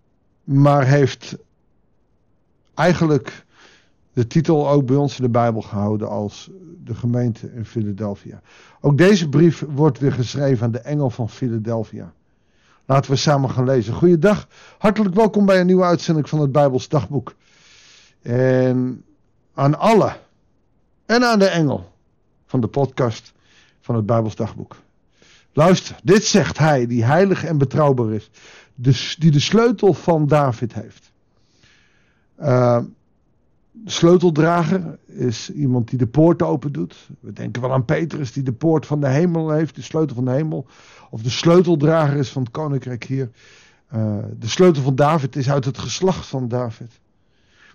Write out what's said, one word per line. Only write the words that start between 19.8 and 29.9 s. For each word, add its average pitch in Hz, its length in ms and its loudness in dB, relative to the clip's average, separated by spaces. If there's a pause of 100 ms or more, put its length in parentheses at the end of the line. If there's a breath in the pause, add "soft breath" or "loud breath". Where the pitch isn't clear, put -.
en 240 180 2
aan 233 160 2
de 196 80 4
engel 143 440 -2 (540)
van 131 160 -2
de 110 60 -2
podcast 131 640 -4 (460 soft breath)
van - 160 -6
het 107 100 -2
Bijbels 113 300 -2
Dagboek. - 400 -10 (800 soft breath)
Luister, 175 500 2
dit 190 200 4
zegt - 340 0
hij 143 300 2
die 120 160 -2
heilig 160 400 2
en 156 140 -2
betrouwbaar 135 560 0
is, 107 160 -8 (460 loud breath)
de 127 180 0
s-, - 220 -4
die 160 160 2
de 147 80 4
sleutel 214 540 2